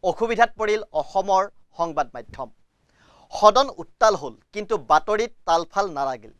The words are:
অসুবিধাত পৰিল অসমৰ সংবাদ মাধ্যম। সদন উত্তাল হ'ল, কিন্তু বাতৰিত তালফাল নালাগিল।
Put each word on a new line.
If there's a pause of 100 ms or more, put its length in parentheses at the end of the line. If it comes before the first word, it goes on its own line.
অসুবিধাত (100)
পৰিল
অসমৰ (280)
সংবাদ
মাধ্যম। (840)
সদন
উত্তাল
হ'ল, (180)
কিন্তু (180)
বাতৰিত (140)
তালফাল
নালাগিল।